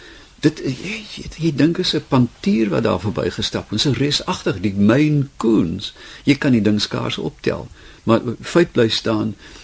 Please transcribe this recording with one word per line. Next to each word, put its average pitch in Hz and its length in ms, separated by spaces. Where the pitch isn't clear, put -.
dit, 151 240
jy, 170 320
jy, - 100
jy 160 180
dink 151 220
is - 180
'n 147 140
pantier 196 600
wat 131 140
daar 101 160
verbygestap 95 720
het. 107 140
Dit 147 80
is 113 60
reusagtig, 143 600
die 98 140
Maine 135 540
Coons. 95 560
Jy 139 120
kan 139 160
die 117 100
ding 104 200
skaars 120 360
optel. - 500
Maar 113 180
feit 175 300
bly 113 180
staan, 110 460